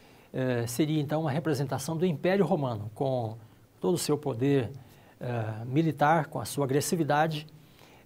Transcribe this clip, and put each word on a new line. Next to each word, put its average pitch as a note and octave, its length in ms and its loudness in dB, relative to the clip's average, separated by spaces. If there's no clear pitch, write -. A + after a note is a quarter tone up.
eh, B2+ 360 0
seria D#3 340 0
então D3+ 200 -2
uma D3+ 100 0
representação D3 640 -2
do E3 80 0
Império F#3 400 2
Romano, B2+ 500 -2
com B2 420 -2
todo F#3 140 2
o - 20 0
seu D3 200 0
poder, C3+ 540 0
eh, A2+ 460 -4
militar, D3 640 4
com - 120 -8
a A2+ 60 -6
sua - 180 -2
agressividade. D3+ 800 2